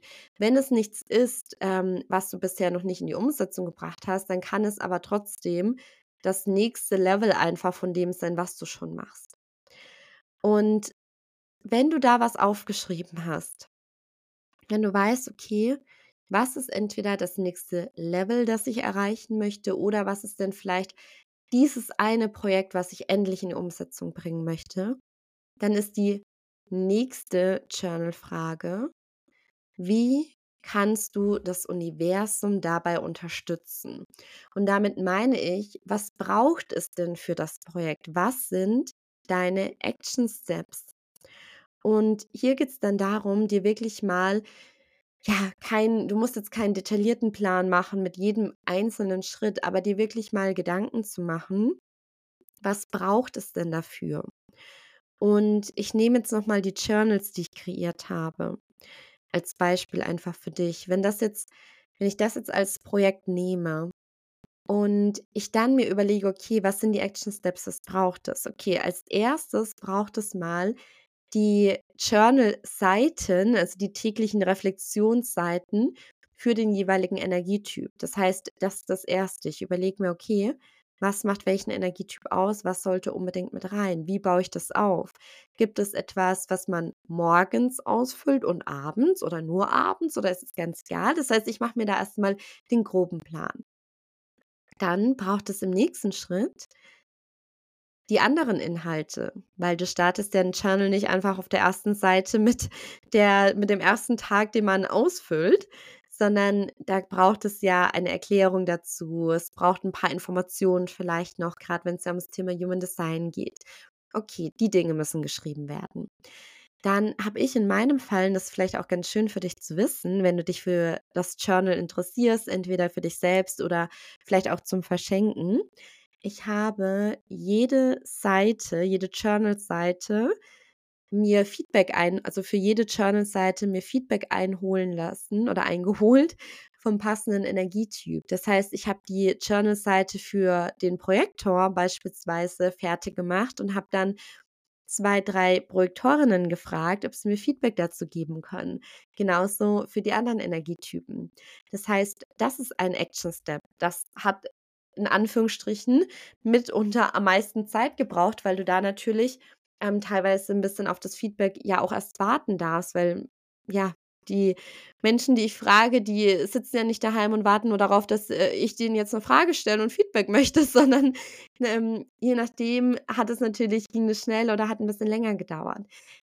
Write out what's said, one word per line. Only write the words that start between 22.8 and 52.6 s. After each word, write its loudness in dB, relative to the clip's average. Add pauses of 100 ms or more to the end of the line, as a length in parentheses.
ich -10
endlich 0
in -4
die -6
Umsetzung -10
bringen -8
möchte, -6 (640)
dann 2
ist -2
die 0 (460)
nächste 0
Journal-Frage, -6 (840)
wie 2 (300)
kannst 0
du 0
das -6
Universum -2
dabei -2
unterstützen? -10 (500)
Und 0
damit 2
meine 2
ich, -4
was -4
braucht 2
es -6
denn -4
für -6
das -6
Projekt? -6
Was -4
sind 0 (360)
deine -2
Action -4
Steps? -10 (920)
Und 2
hier 0
geht's -4
dann 0
darum, 0
dir 2
wirklich -2
mal, 0 (840)
ja, 0 (100)
kein, 0
du -2
musst 0
jetzt -10
keinen 0
detaillierten 0
Plan 0
machen 0
mit -6
jedem 0 (120)
einzelnen -2
Schritt, -6
aber -2
dir -2
wirklich -4
mal 0
Gedanken -4
zu -10
machen, -2 (840)